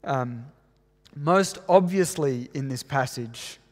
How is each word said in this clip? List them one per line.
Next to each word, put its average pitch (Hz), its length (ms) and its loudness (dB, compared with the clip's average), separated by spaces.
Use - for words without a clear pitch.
Um, 123 420 -4
most 170 420 2
obviously 175 840 2
in 135 160 -6
this 127 140 -6
passage 123 760 -6